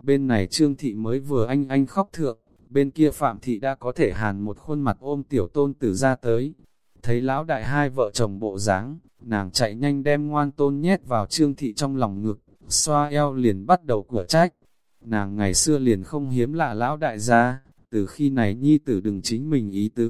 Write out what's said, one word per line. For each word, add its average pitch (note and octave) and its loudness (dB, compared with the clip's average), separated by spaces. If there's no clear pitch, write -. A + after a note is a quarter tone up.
Bên C#3 2
này G#2 2
Trương D3 2
Thị C3+ -6
mới A2+ -2
vừa C3+ 0
anh C3+ 0
anh C3+ 2
khóc G3 -2
thượng, C3 -4
bên C#3 2
kia D3+ 2
Phạm A#2 -2
Thị A#2 -4
đã C3+ -2
có B2 -6
thể A#2+ 0
hàn G2+ -2
một G#2 -6
khuôn D3 -6
mặt A#2+ 0
ôm C#3+ -4
tiểu G#2 -2
tôn C#3+ 0
tử A2+ -2
ra C3 2
tới. B2 -2
Thấy A#2+ 2
lão C3+ -2
đại C#3+ -4
hai C#3 0
vợ B2+ 0
chồng G2+ 0
bộ G2+ -4
dáng, G#2 0
nàng G2+ -4
chạy A2 0
nhanh C#3 0
đem D3 0
ngoan D3 0
tôn C#3+ 0
nhét F3+ 0
vào A2+ 0
Trương C#3+ 0
Thị A#2 -6
trong C3+ -4
lòng G#2 -2
ngực, G#2+ -4
xoa D3 0
eo D3 0
liền A2 0
bắt F3 4
đầu A#2 0
của G2+ -4
trách. E3 4
Nàng G2+ -4
ngày G2+ 0
xưa D3 2
liền A2 2
không C#3+ -6
hiếm B2+ 0
lạ D3+ -2
lão B2 -2
đại B2+ -4
gia, A#2+ 4
từ G#2 0
khi C#3+ -2
này A2+ 2
nhi C#3+ 4
tử A2+ -2
đừng G2+ -4
chính B2 -4
mình A2+ -2
ý G2+ -2
tứ A#2 -2